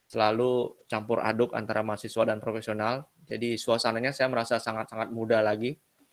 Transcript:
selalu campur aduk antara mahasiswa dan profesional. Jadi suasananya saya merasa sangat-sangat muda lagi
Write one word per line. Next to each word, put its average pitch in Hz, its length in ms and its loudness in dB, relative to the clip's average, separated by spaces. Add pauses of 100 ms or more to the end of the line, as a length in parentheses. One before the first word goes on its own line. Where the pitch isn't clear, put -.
selalu 120 800 0
campur 113 320 -2
aduk 110 400 2
antara 110 240 -2
mahasiswa 110 480 0
dan 107 80 0
profesional. 110 720 -4 (160)
Jadi 117 320 -4
suasananya 117 560 0
saya 131 160 2
merasa 117 320 0
sangat-sangat 110 480 -4
muda 113 320 2
lagi 110 320 2 (400)